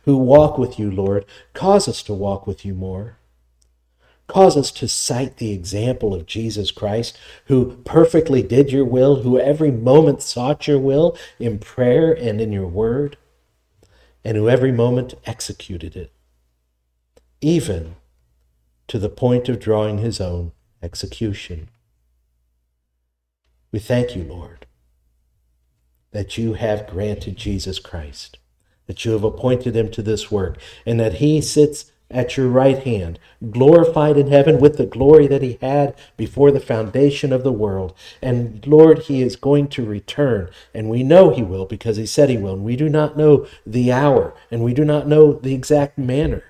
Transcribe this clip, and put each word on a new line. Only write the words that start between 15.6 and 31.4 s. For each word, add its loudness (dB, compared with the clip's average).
it, -16
even -4
to -8
the -4
point -2
of -4
drawing -2
his -6
own -8
execution. -10
We -8
thank -4
you, -8
Lord, -18
that -10
you -4
have -6
granted -8
Jesus -8
Christ, -16
that -12
you -4
have -2
appointed -2
him -2
to -8
this -4
work, -4
and 0
that 0
he 2